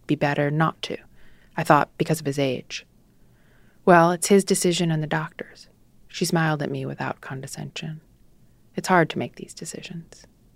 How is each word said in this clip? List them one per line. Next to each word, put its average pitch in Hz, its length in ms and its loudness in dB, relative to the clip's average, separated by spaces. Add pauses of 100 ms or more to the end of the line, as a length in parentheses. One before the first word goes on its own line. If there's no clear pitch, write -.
be 151 80 0
better 143 340 0
not 156 340 0
to. - 140 -8 (600)
I 160 80 -4
thought 147 340 4
because 160 220 0
of 147 60 -8
his 139 120 -2
age." - 480 -4 (960)
"Well, 170 280 8
it's 175 160 -4
his 196 160 6
decision 175 480 0
and 156 100 0
the 151 60 -6
doctor's." - 600 -8 (380)
She - 180 -4
smiled 160 380 0
at - 80 -4
me 135 160 -6
without 139 340 -8
condescension. 147 840 -12 (760)
"It's - 100 -6
hard 170 240 4
to - 80 -6
make - 160 -8
these - 180 -18
decisions." - 760 -16 (280)